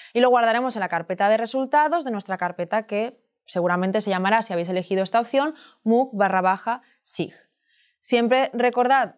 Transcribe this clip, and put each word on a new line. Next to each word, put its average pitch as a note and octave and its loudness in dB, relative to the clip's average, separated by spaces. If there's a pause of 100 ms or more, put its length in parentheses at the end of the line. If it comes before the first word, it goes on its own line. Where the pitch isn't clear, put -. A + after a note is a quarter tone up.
(140)
Y A#3 0
lo B3 4
guardaremos A#3+ 2
en A3 -6
la F3+ -2
carpeta F3+ -2
de A3 4
resultados C4+ 0
de A#3+ -4
nuestra G3 -6
carpeta F3+ -4
que A3 -6 (220)
seguramente F3+ 0
se G#3 -4
llamará, F#3+ 2
si G#3+ -6
habéis E3+ -4
elegido F#3 -2
esta F#3+ 0
opción, C4+ -2 (280)
mooc A#3+ 0
barra F#3+ 2
baja F#3+ -2 (220)
sig. - -8 (640)
Siempre A#3+ 2
recordad B3 0